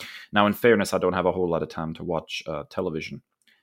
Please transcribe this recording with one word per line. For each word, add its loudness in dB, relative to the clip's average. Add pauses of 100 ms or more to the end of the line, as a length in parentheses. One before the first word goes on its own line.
(300)
Now, 6
in 4
fairness, 4
I 0
don't 2
have 0
a 4
whole 0
lot 0
of -8
time -8
to -12
watch, -6
uh, -8
television. -6 (400)